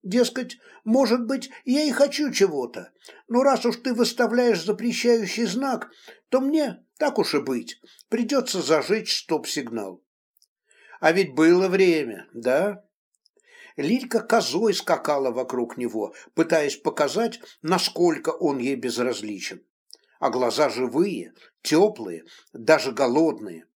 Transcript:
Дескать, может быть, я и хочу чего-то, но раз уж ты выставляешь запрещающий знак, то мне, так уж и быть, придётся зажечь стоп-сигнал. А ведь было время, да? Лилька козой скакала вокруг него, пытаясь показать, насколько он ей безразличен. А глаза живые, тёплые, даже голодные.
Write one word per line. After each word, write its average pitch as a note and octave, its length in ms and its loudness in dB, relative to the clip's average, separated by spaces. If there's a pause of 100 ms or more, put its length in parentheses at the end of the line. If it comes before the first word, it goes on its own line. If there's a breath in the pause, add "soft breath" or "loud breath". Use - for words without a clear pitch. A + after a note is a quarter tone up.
Дескать, A#3+ 560 -2 (260 soft breath)
может A#3+ 400 2
быть, B3+ 240 -4 (160 loud breath)
я C#4 180 2
и D4 100 0
хочу C#4+ 380 0
чего-то, C#3 640 -2 (340 loud breath)
но A#3+ 160 2
раз C4+ 220 4
уж A#3+ 120 0
ты B3+ 180 -4
выставляешь A#3 680 2
запрещающий A3+ 840 0
знак, B3 440 -4 (380 loud breath)
то C4 140 2
мне, C#4 420 0 (140)
так C#4+ 200 0
уж E3+ 160 -2
и C#3+ 60 2
быть, A#2+ 400 -6 (300 soft breath)
придётся A#3+ 500 -2
зажечь D#3+ 600 0
стоп-сигнал. A2 840 -6 (1000 loud breath)
А D#3+ 120 6
ведь F3 220 0
было F3 340 6
время, D#3+ 640 2
да? D3+ 520 0 (920 loud breath)
Лилька A3+ 440 0
козой G#3+ 540 2
скакала C#3+ 560 0
вокруг A#2+ 460 -4
него, A2 380 -6 (200 loud breath)
пытаясь D#3+ 420 0
показать, D#3+ 640 -2 (220 loud breath)
насколько E3+ 680 0
он D3 280 -2
ей C3 160 -2
безразличен. G#2+ 880 -6 (560 soft breath)
А C3 120 0
глаза B2+ 380 0
живые, B2+ 640 -2 (300 soft breath)
тёплые, A2+ 640 0 (280 loud breath)
даже C3+ 380 2
голодные. A#2+ 760 0 (140)